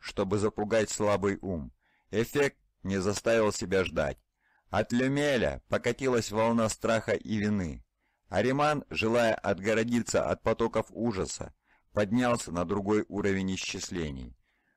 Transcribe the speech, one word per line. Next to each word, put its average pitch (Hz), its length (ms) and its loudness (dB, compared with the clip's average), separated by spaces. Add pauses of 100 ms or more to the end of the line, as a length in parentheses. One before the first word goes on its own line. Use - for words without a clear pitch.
чтобы 101 380 -2
запугать 107 520 2
слабый 101 500 2
ум. 80 320 -6 (380)
Эффект 127 480 0 (240)
не 95 180 -2
заставил 104 520 2
себя 92 320 0
ждать. 80 340 -2 (500)
От 107 240 -2
Люмеля 127 760 0
покатилась 120 640 0
волна 113 380 2
страха 110 440 0
и 101 240 -2
вины. 101 480 -2 (440)
Ариман, 135 600 0
желая 113 440 2
отгородиться 107 920 0
от 92 140 -2
потоков 113 480 0
ужаса, 95 640 -4 (380)
поднялся 117 600 0
на 87 120 0
другой 101 440 0
уровень 95 460 0
исчислений. 78 800 -6 (400)